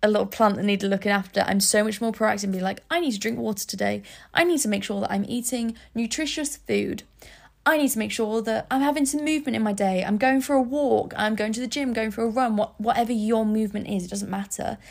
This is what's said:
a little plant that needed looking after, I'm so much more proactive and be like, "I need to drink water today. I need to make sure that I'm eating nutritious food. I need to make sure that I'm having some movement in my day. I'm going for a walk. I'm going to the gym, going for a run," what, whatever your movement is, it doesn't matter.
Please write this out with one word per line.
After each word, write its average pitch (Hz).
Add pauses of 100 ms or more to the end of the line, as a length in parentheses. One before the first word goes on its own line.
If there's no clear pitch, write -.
a 214
little 208
plant 202
that 190
needed 202
looking 196
after, 196
I'm 196
so 208
much 214
more 233
proactive 214
and 196
be 185
like, 190
"I 339
need 302
to 202
drink 226
water 220
today. 202 (280)
I 339
need 349
to 214
make 202
sure 202
that -
I'm 202
eating 233 (180)
nutritious 285
food. 202 (640)
I 311
need 285
to 226
make 214
sure 226
that 220
I'm 269
having 285
some 294
movement 302
in 226
my 214
day. 190
I'm 208
going 262
for 285
a 262
walk. 247
I'm 214
going 214
to 233
the 254
gym, 262
going 220
for 226
a 233
run," 233
what, -
whatever 233
your 220
movement 214
is, 190
it 180
doesn't 202
matter. - (120)